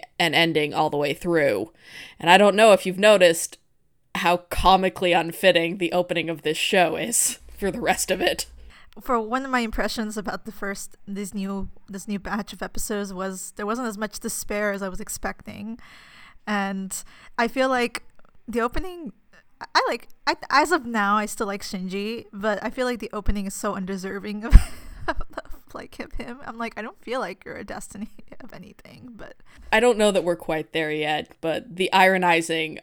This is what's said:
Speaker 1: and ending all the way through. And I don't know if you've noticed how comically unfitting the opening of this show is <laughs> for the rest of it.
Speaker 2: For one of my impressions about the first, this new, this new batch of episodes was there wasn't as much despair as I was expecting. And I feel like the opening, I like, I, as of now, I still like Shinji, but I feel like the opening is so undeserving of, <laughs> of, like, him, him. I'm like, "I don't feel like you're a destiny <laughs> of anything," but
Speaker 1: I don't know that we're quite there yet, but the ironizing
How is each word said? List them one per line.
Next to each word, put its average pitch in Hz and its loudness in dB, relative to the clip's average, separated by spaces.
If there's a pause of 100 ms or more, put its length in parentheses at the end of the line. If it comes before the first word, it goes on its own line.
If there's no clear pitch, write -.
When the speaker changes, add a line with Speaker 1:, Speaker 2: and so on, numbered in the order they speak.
(180)
Speaker 1:
and 165 2
ending 156 2
all 156 2
the 147 -2
way 139 2
through. 135 2 (480)
And 165 6
I 190 12
don't 202 8
know 220 10
if 190 6
you've 185 -4
noticed 185 6 (560)
how 180 2
comically 185 2
unfitting 170 2
the 175 0
opening 170 0
of 160 -8
this 156 -2
show 170 2
is - 0 (100)
<laughs> - -18
for 196 -2
the 226 -6
rest 175 0
of 185 0
it. - -2 (520)
Speaker 2:
For 240 0
one 233 -4
of 269 -8
my 254 2
impressions 220 -4
about 196 -8
the 220 -12
first, 202 -10 (100)
this 196 -8
new, 196 -6 (180)
this 196 -12
new 202 -4
batch 196 -6
of 190 -10
episodes 202 -4
was 190 -8
there 208 -6
wasn't 233 -2
as 208 -8
much 214 -6
despair 208 -4
as 196 -6
I 196 -6
was 185 -6
expecting. 208 -10 (680)
And 196 -4 (340)
I 233 2
feel 262 0
like 240 -2 (460)
the 233 -2
opening, 302 -4 (640)
I 523 6
like, 247 -6 (180)
I, 311 0 (140)
as 294 4
of 320 2
now, 214 0
I 214 0
still - -4
like 202 -6
Shinji, 202 -8
but 202 -2
I 220 -6
feel 247 -2
like 247 -4
the 214 -10
opening 202 0
is 196 -8
so 202 -4
undeserving 196 -8
of, 233 4 (280)
<laughs> - -12
of, 339 -4 (580)
like, - -16
him, - -12
him. 240 -10
I'm 226 -14
like, 233 -8
"I - -10
don't 226 -14
feel 240 -6
like 196 -10
you're - -14
a - -12
destiny 202 -12 (160)
<laughs> - -16
of - -16
anything," 240 -20
but - -18 (360)
Speaker 1:
I 220 6
don't 233 4
know 214 6
that 190 2
we're 170 2
quite 156 -4
there 156 0
yet, 151 -2
but 165 -4
the 185 0
ironizing 170 4